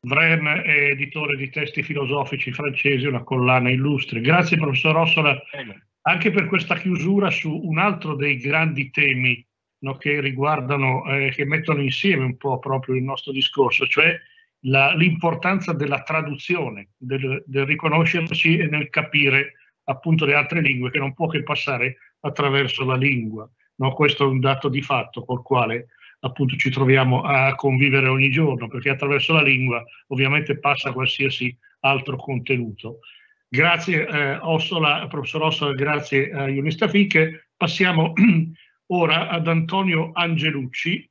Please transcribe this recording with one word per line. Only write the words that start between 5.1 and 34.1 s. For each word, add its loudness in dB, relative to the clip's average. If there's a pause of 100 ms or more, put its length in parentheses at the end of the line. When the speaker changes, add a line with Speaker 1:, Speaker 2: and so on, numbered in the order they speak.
Speaker 2:
Prego. -12 (280)
Speaker 1:
anche 2
per 0
questa -2
chiusura 0
su -4
un -4
altro 0
dei 0
grandi -2
temi, 0 (360)
no, -6
che -2
riguardano, -2
eh, -2
che -4
mettono 0
insieme 0
un -4
po' -4
proprio -4
il 0
nostro -6
discorso, 2
cioè 2 (460)
la, 2
l'importanza 2
della -2
traduzione, -4
del, -4
del -2
riconoscerci 2
e 0
nel -4
capire 0 (300)
appunto 0
le 4
altre 0
lingue, 0
che -4
non -4
può -2
che -4
passare -4 (240)
attraverso 0
la 0
lingua, -2 (280)
no? 0
Questo 2
è 4
un 2
dato 0
di -2
fatto -4
col -6
quale 0 (320)
appunto -2
ci 0
troviamo 4
a 2
convivere 4
ogni 4
giorno, 0
perché -4
attraverso 0
la 6
lingua 2 (260)
ovviamente 0
passa -2
qualsiasi -2 (240)
altro 0
contenuto. -4 (500)
Grazie, 0
eh, -2